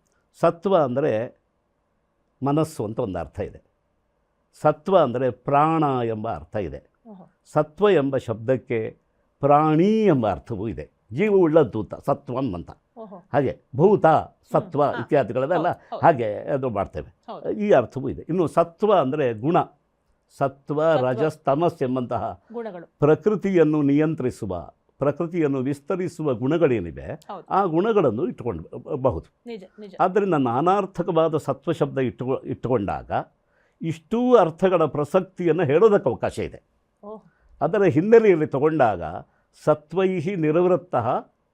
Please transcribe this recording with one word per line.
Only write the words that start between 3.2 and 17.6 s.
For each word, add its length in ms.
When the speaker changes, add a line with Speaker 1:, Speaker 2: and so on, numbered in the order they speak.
Speaker 1:
ಇದೆ. 220
ಸತ್ವ 360
ಅಂದ್ರೆ 320
ಪ್ರಾಣ 540
ಎಂಬ 300
ಅರ್ಥ 200
ಇದೆ. 280
Speaker 2:
ಓಹೋ. 240
Speaker 1:
ಸತ್ವ 360
ಎಂಬ 280
ಶಬ್ದಕ್ಕೆ 800
ಪ್ರಾಣಿ 640
ಎಂಬ 260
ಅರ್ಥವೂ 360
ಇದೆ, 220
ಜೀವವುಳ್ಳದ್ದು 640
ಅಂತ 140
ಸತ್ವಂ 480
ಅಂತ. 180
Speaker 2:
ಓಹೋ. 180
Speaker 1:
ಹಾಗೆ 280
ಭೂತ, 300
ಸತ್ವ 320
Speaker 2:
ಹ್ಮ್. 120
ಹಾ. 60
Speaker 1:
ಇತ್ಯಾದಿಗಳನ್ನೆಲ್ಲ 640
Speaker 2:
ಹೌದು, 220
ಹೌದು. 160
Speaker 1:
ಹಾಗೆ 280
ಅದು 360
ಮಾಡ್ತೇವೆ. 460
Speaker 2:
ಹೌದು. 200
Speaker 1:
ಈ 200